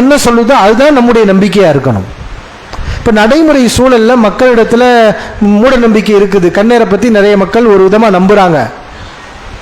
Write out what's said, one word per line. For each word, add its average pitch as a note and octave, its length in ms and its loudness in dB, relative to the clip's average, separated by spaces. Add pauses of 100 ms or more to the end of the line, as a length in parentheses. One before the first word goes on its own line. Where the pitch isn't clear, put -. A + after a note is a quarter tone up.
என்ன C4+ 140 2 (100)
சொல்லுதோ A#3 380 0
அதுதான் C4 340 2
நம்முடைய A#3 360 2
நம்பிக்கையா F#3+ 400 0
இருக்கணும். B2 340 -4 (920)
இப்ப A#3+ 140 -4
நடைமுறை C4+ 540 2 (120)
சூழல்ல A#3+ 340 2 (160)
மக்களிடத்துல A#3 560 0 (760)
மூட C4 160 2
நம்பிக்கை A3 460 0
இருக்குது. G3 260 0 (100)
கண்ணேரை A3+ 320 0
பத்தி G3+ 200 -2
நிறைய G#3 280 2
மக்கள் G#3+ 360 0
ஒரு F#3+ 140 2
விதமா G#3+ 300 2
நம்புறாங்க. F#3 420 2 (1040)